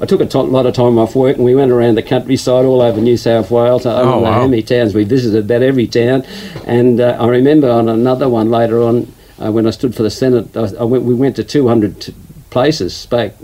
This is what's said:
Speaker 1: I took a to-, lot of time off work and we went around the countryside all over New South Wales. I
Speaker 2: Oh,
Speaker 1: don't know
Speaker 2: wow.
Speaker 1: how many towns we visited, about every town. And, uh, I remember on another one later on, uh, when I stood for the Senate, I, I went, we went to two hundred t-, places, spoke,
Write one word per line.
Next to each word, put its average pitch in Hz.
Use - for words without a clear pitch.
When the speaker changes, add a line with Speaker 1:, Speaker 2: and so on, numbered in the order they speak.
Speaker 1:
I -
took 185
a 147
to-, 131
lot 131
of 123
time 123
off 131
work 131
and 123
we 123
went 135
around 120
the 113
countryside 127
all 131
over 113
New 117
South 113
Wales. 120
I 113
Speaker 2:
Oh, -
Speaker 1:
don't 123
know -
Speaker 2:
wow. 92
Speaker 1:
how 127
many 123
towns 117
we 107
visited, 110
about 117
every 131
town. 123
And, 120
uh, 120
I -
remember 135
on 117
another 127
one 113
later 117
on, 117
uh, 110
when 110
I 110
stood 117
for -
the 107
Senate, 127
I, 113
I 120
went, 120
we 123
went 123
to 110
two 135
hundred 110
t-, -
places, 127
spoke, -